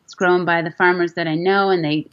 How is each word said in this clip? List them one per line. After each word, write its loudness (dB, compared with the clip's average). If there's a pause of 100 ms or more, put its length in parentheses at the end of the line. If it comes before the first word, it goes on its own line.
It's -20
grown 2
by 0
the -6
farmers 0
that -4
I -2
know, 0
and 0
they, -2